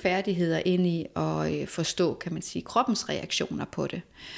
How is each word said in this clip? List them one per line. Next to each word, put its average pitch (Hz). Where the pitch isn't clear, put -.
færdigheder 180
ind 180
i 170
at, 156
øh, 143
forstå, 170
kan 170
man 156
sige, -
kroppens -
reaktioner -
på 147
det. -